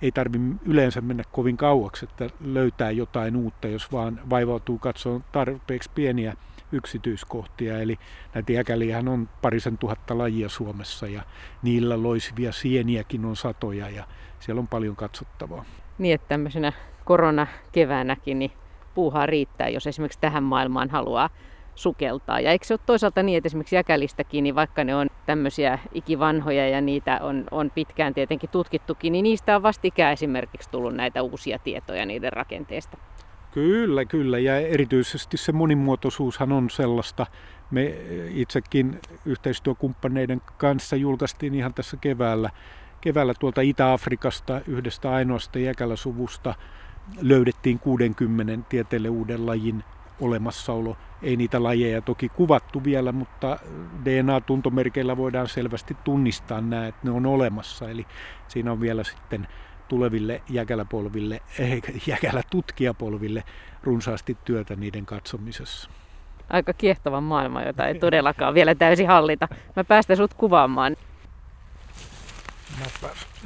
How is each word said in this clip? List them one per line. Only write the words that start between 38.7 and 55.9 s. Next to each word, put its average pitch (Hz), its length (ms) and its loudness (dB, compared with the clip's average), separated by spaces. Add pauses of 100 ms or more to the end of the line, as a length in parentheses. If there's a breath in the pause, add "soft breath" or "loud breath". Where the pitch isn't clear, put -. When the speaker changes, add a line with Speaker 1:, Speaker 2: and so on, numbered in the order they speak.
Speaker 1:
yhteistyökumppaneiden 131 1160 -2 (140)
kanssa 143 400 2
julkaistiin 139 580 -2
ihan 127 200 -2
tässä - 220 -8
keväällä, 113 540 0 (500 loud breath)
keväällä 143 400 2
tuolta 131 200 2
Itä-Afrikasta 131 1080 2
yhdestä 127 440 -4
ainoasta 127 480 0
jäkäläsuvusta 120 960 -4 (680 loud breath)
löydettiin 127 580 6
kuudenkymmenen 113 840 2
tieteelle 113 440 -2
uuden 117 380 -4
lajin 113 380 -2 (360)
olemassaolo. 113 760 -2 (260 loud breath)
Ei 127 140 0
niitä 120 260 2
lajeja 117 400 2
toki 123 260 -2
kuvattu 143 560 4
vielä, 131 280 2
mutta 131 460 -4 (460)
D 131 180 4
N 135 80 4
A-tuntomerkeillä 127 840 2
voidaan 127 320 0
selvästi 120 560 -4